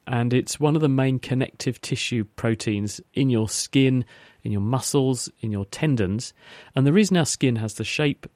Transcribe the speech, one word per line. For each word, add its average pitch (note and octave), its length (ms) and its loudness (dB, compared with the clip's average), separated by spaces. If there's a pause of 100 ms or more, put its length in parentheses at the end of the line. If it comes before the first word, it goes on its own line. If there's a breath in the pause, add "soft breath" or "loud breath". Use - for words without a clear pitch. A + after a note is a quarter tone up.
and A#2+ 260 0
it's - 260 0
one D3 160 2
of D#3 60 2
the D#3 80 2
main C3 300 2
connective - 640 -4
tissue A#2+ 420 -4 (120)
proteins G#2+ 600 -2 (140)
in C3+ 160 2
your A2 220 2
skin, C3 560 0 (360 soft breath)
in A2+ 100 -6
your G2+ 100 -2
muscles, C3 640 0 (140)
in A2 100 -4
your G2 140 -4
tendons. A2+ 640 -2 (420 loud breath)
And C3+ 120 4
the C#3+ 80 4
reason F#3+ 240 4
our D#3 80 2
skin B2 300 0
has A2 180 -4
the A2 100 -6
shape, - 500 -2